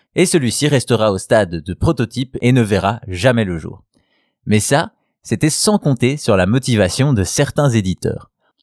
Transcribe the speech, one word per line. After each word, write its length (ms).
et 140
celui-ci 400
restera 440
au 60
stade 380
de 180
prototype 720
et 80
ne 100
verra 460
jamais 380
le 120
jour. 280
Mais 140
ça, 320
c'était 260
sans 300
compter 380
sur 200
la 80
motivation 680
de 100
certains 480
éditeurs. 580